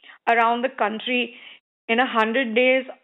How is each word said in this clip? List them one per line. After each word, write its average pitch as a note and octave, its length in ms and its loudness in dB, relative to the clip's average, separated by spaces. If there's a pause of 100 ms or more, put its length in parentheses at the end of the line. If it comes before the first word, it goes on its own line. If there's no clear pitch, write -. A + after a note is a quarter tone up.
(300)
around A#3 320 2
the B3+ 80 -2
country A#3+ 680 -4 (540)
in A#3 100 2
a C4 60 2
hundred A3+ 500 -2
days B3+ 300 2 (180)